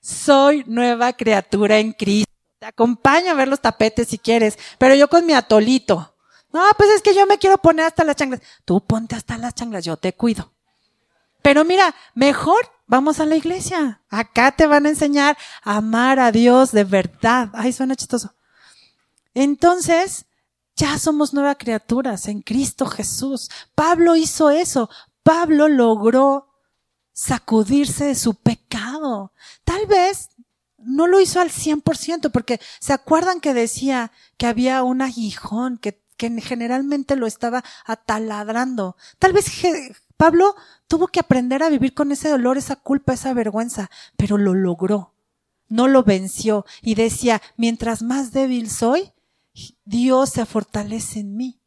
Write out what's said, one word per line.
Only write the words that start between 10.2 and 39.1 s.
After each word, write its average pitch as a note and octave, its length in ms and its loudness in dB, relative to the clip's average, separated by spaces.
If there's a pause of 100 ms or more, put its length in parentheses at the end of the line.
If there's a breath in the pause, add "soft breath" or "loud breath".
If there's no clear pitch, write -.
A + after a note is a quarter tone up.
Pero C#4+ 240 4
mira, F4+ 300 2 (200 soft breath)
mejor C#4+ 440 2 (280)
vamos C#4+ 340 0
a D#4 60 0
la D#4 100 2
iglesia. E4 760 -4
Acá A#3 420 0
te D#4 140 4
van D4 200 4
a D4+ 40 2
enseñar C#4+ 480 0 (240 loud breath)
a G#3 140 -4
amar A#3 420 0
a A#3+ 140 4
Dios A#3+ 400 6
de G#3 120 4
verdad. G3+ 720 0
Ay, A#3 180 -4
suena C4 220 -4
chistoso. - 400 -8 (1000 soft breath)
Entonces, E4+ 920 0 (500)
ya D4+ 220 -2
somos D4+ 340 -2
nuevas C#4+ 260 -2
criaturas A#3 680 -4
en G#3 160 -8
Cristo C4 440 -4
Jesús. - 640 -8 (240 loud breath)
Pablo E4 420 2
hizo D#4+ 340 2
eso. C#4+ 400 -2 (320 loud breath)
Pablo D#4 460 4
logró B3+ 840 2 (600)
sacudirse B3 960 -2
de C#4 80 -2
su A3+ 200 -2
pecado. A#3 1000 -6 (320 soft breath)
Tal G4+ 220 -2
vez F#4+ 440 0 (480)
no C4+ 280 -2
lo F#4 140 6
hizo F4+ 200 2
al E4+ 100 0
cien D4+ 300 -4
por D#4 160 -2
ciento, D#4+ 340 -6
porque A#3 300 -4 (200 loud breath)
¿se - 120 -4
acuerdan E4+ 480 0
que C#4 140 -2
decía A#3+ 580 -4 (240 soft breath)
que A#3+ 100 -4
había B3+ 360 0
un B3+ 200 -2
aguijón A#3+ 760 -6
que, - 240 -10 (140)
que A#3 140 -6 (100)
generalmente C4+ 760 -4
lo A#3+ 100 -2
estaba A#3+ 360 -6 (220 loud breath)
ataladrando? A3 1120 -6 (220 soft breath)